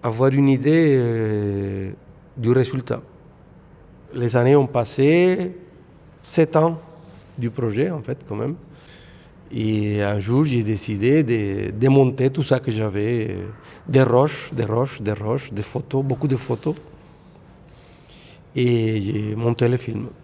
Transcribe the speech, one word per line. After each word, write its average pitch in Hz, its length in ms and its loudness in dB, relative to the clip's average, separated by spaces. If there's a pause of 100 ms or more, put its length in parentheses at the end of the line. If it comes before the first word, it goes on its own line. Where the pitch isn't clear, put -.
avoir 123 300 2
une 139 180 4
idée, 147 480 4
euh, 104 920 -2 (440)
du 117 140 -2
résultat. 123 520 0 (1120)
Les 120 200 -2
années 127 200 6
ont 143 100 6
passé, 175 920 2 (680)
sept 156 320 0
ans 160 240 2 (580)
du 117 140 -4
projet 120 400 -2
en 160 100 -8
fait - 260 -10
quand 104 80 -8
même. 123 200 -4 (960)
Et 107 500 -2
un 101 160 0
jour, 117 260 0
j'ai 123 200 0
décidé 110 600 0
de 104 460 -2
démonter 131 640 2
tout 143 100 -4
ça 131 180 0
que 123 120 -6
j'avais, 110 580 -2
euh, 92 160 -8 (420)
des 135 140 4
roches, 131 500 2
des 113 140 -4
roches, 117 340 -4
des 107 140 -2
roches, 107 400 -6
des 101 80 -6
photos, 135 420 -6
beaucoup 139 240 -4
de 135 80 0
photos. 135 380 -4 (1800)
Et 113 460 2
j'ai 107 340 -4
monté 117 320 0
le 123 100 2
film. 110 300 -8 (160)